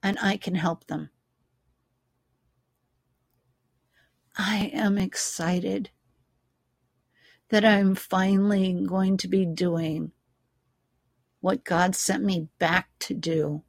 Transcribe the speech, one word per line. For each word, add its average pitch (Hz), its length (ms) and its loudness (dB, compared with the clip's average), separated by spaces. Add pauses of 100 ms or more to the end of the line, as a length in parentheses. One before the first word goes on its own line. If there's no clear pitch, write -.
and 196 180 -4
I 202 160 0
can 185 180 -6
help 165 320 -4
them. 156 240 -8 (3250)
I 202 360 -2
am 202 260 0
excited 180 920 -4 (1600)
that 214 160 4
I'm 196 300 6
finally 190 800 2
going 190 460 0
to 185 100 -6
be 190 180 2
doing 165 680 -2 (1300)
what 190 240 -2
God 180 300 2
sent 190 300 -2
me 175 240 0 (100)
back 175 300 0 (120)
to - 140 -6
do. 156 540 -2